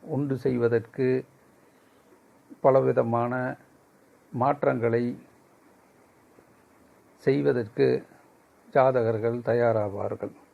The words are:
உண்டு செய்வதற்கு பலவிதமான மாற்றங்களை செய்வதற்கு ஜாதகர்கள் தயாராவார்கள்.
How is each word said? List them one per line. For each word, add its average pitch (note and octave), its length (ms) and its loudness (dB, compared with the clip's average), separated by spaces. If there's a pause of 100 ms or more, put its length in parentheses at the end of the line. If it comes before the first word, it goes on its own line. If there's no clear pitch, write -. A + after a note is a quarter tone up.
உண்டு C3+ 300 -4
செய்வதற்கு A#2+ 680 -2 (1500)
பலவிதமான B2+ 720 2 (960)
மாற்றங்களை B2 760 0 (2250)
செய்வதற்கு C3+ 640 0 (880)
ஜாதகர்கள் A#2+ 680 2
தயாராவார்கள். G#2 920 -2 (180)